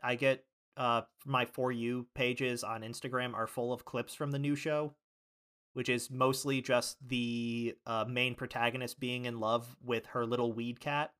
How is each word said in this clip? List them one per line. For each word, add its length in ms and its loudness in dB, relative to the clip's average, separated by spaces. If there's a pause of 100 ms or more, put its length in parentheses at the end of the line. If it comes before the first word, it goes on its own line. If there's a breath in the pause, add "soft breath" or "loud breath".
I 120 2
get, 300 4 (320)
uh, 240 4 (240)
my 200 2
For 260 0
You 440 0
pages 480 0
on 180 -6
Instagram 520 -4
are 140 -2
full 260 -2
of 100 -6
clips 320 -6
from 160 -2
the 80 0
new 160 2
show, 400 -2 (800)
which 160 -2
is 220 0
mostly 500 2
just 440 2
the, 680 0 (120)
uh, 200 0
main 280 2
protagonist 640 -2
being 260 -2
in 140 -4
love 440 0
with 240 0
her 180 -2
little 280 2
weed 260 -4
cat. 400 -2